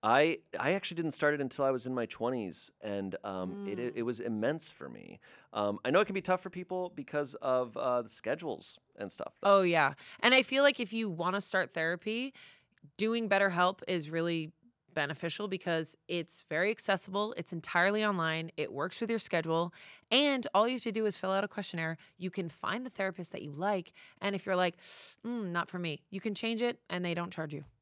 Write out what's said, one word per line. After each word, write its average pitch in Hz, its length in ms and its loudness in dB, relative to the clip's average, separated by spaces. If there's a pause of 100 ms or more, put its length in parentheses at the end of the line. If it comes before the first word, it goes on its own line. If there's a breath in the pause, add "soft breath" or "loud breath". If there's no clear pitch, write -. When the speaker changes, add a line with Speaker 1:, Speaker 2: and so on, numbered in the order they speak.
Speaker 1:
I, 139 380 6 (200)
I 147 140 2
actually 190 220 -2
didn't 160 160 -2
start 147 240 2
it 147 60 -2
until 139 240 -2
I 135 60 4
was 123 160 -2
in 127 60 -4
my 120 140 -2
twenties, 113 640 -4 (100)
and, 101 420 -4
um, 95 440 -6
it, 101 120 -6
it, 120 160 -4
Speaker 2:
Mm. - 40 -6
Speaker 1:
it 117 40 0
was 113 160 -2
immense 117 520 -2
for - 180 -14
me. 50 300 -16 (340 loud breath)
Um, 104 320 0
I 123 60 0
know 170 80 6
it 208 60 4
can 196 80 -8
be 190 80 -4
tough 185 200 0
for 190 100 -10
people 180 440 -6
because 143 400 -4
of, 127 420 0
uh, 123 260 0
the 113 60 -10
schedules 143 680 -6 (180)
and - 140 -6
stuff, - 300 -8
though. 196 180 8
Speaker 2:
Oh, - 20 6
yeah. 160 320 6 (260 loud breath)
And 240 160 8
I 262 80 10
feel 269 200 4
like 285 160 6
if 214 140 -2
you 226 160 0
wanna 180 320 -2
start 190 320 0
therapy, 214 600 -2 (640 loud breath)
doing 226 320 0
BetterHelp 190 580 4
is 165 220 -2
really 165 420 -2 (420)
beneficial 160 560 -4
because 170 480 -2 (100)
it's 170 420 -6
very 170 220 2
accessible. 202 640 -2
It's - 160 -8
entirely 185 540 2
online. 165 520 0
It 147 140 -4
works 143 300 -4
with 226 80 -2
your 226 100 2
schedule. 165 540 0 (380 loud breath)
And 269 420 4
all 208 140 6
you 254 80 0
have 240 80 -6
to 226 100 -2
do 220 120 0
is 208 120 0
fill 190 140 -2
out 196 120 2
a 208 60 -4
questionnaire. 165 480 -6 (200 loud breath)
You 180 120 -4
can 175 180 -4
find 247 380 -4
the 254 40 -8
therapist 190 440 -6
that - 80 -8
you 147 100 -10
like. 185 400 -2 (300 loud breath)
And 196 140 -2
if 185 100 -6
you're 190 100 0
like, 180 220 2 (480 loud breath)
"Mm, 226 260 -4
not 170 180 0
for 180 100 -6
me," 165 320 -4
you 190 100 -8
can 220 120 -4
change 226 280 -2
it 240 180 -2 (100)
and 180 140 -2
they 175 100 0
don't 175 200 -4
charge 156 200 -6
you. 147 120 -10 (160)